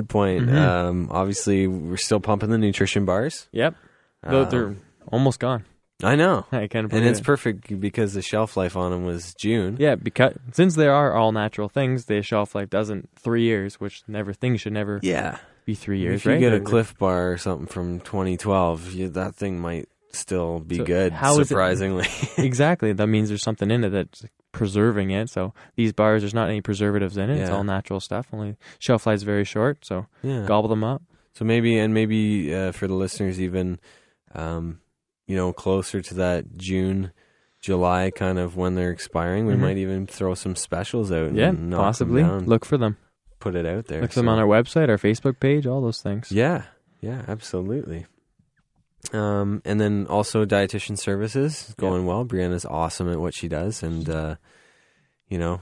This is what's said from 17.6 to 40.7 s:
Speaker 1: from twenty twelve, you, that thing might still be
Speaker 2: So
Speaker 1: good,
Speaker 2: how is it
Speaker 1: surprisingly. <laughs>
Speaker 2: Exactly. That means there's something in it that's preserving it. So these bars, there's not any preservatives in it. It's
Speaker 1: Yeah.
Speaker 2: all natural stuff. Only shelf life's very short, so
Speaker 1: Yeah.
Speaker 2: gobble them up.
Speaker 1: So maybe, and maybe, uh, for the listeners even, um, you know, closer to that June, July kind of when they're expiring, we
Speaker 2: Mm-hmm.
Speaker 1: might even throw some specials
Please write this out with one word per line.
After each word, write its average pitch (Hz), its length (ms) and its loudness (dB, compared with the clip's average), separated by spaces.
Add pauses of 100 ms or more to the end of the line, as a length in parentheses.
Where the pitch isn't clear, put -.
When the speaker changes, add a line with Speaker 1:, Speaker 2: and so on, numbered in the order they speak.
Speaker 1:
from 87 320 -6
twenty 92 380 -2
twelve, 90 560 2
you, 92 160 -4
that 92 260 -6
thing 95 240 -6
might 85 300 -6 (240)
still 85 480 -4
be 85 160 -6
Speaker 2:
So - 80 -2
Speaker 1:
good, - 260 2
Speaker 2:
how 139 220 2
is 151 60 6
it 139 100 4
Speaker 1:
surprisingly. 92 580 0 (160)
<laughs> - 140 -8
Speaker 2:
Exactly. 135 560 2
That 104 140 0
means 107 200 2
there's 104 160 -4
something 107 260 -2
in 120 140 2
it 101 60 0
that's 95 340 -4 (280)
preserving 104 600 2
it. 104 180 -2
So 95 240 -4 (220)
these 110 180 2
bars, 107 300 4
there's 101 100 -4
not 113 160 0
any 107 100 -2
preservatives 101 580 0
in 98 120 -2
it. 143 100 0
It's 95 120 -2
Speaker 1:
Yeah. 95 60 0
Speaker 2:
all 101 60 -2
natural 95 360 -4
stuff. 101 340 -6
Only 107 240 -8 (220)
shelf - 260 2
life's 107 160 2
very 104 220 0
short, 123 420 -2
so 95 220 -8 (160)
Speaker 1:
Yeah. 123 240 -4
Speaker 2:
gobble 107 220 4
them 110 140 0
up. 127 200 -4 (300)
Speaker 1:
So - 120 -6
maybe, 117 320 4
and 110 160 2
maybe, 107 580 2
uh, 95 200 -2
for 98 160 -4
the 95 80 -2
listeners 92 440 -2
even, 92 380 -2 (560)
um, 82 460 -6 (480)
you 95 80 -4
know, 92 180 0
closer 95 480 -2
to - 140 -12
that 90 420 -2
June, 95 540 -2 (500)
July 90 480 2
kind 92 300 -2
of 90 180 -4
when 92 160 0
they're 90 160 0
expiring, 87 560 -2
we 104 80 2
Speaker 2:
Mm-hmm. 101 80 4
Speaker 1:
might 95 160 0
even 95 300 -2
throw 95 260 -4
some 92 220 -6
specials 101 560 -4